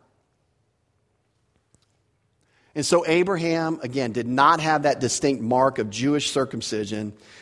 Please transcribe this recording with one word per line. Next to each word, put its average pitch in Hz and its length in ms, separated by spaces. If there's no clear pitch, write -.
And 147 120
so 170 200
Abraham, 165 760
again, 123 320
did 117 140
not 143 340
have 156 220
that 139 180
distinct 131 400
mark 127 380
of 107 100
Jewish 135 420
circumcision 107 800